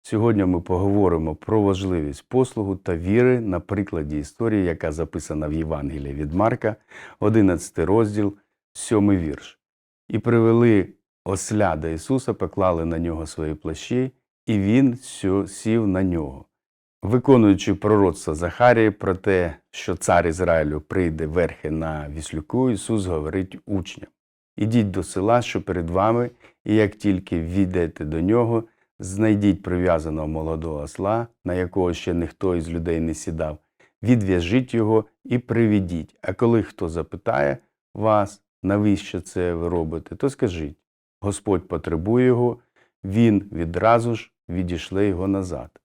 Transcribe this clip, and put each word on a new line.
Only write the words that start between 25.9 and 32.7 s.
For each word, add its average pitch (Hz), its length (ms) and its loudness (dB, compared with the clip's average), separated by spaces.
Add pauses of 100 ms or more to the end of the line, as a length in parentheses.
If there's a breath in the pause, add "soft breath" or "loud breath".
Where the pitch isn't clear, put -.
і 107 120 0
як 107 200 2
тільки 92 460 -2
війдете 87 640 -2
до 78 160 -4
нього, 113 420 2 (360 soft breath)
знайдіть 101 640 2
прив'язаного 82 640 0
молодого 78 520 -6
осла, 104 480 -4 (160)
на 90 100 -4
якого 90 400 0
ще 90 200 -4
ніхто 87 420 -2
із 82 140 -4
людей 82 300 -2